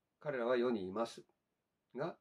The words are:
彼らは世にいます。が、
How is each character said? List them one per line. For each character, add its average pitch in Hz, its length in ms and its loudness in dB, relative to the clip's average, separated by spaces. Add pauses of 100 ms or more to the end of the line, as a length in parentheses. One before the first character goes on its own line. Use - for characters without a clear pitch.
(180)
彼 139 200 -4
ら 117 80 0
は 127 100 4
世 120 160 4
に 101 120 0
い 92 60 -4
ま 113 160 0
す。 - 180 -14 (720)
が、 156 260 -6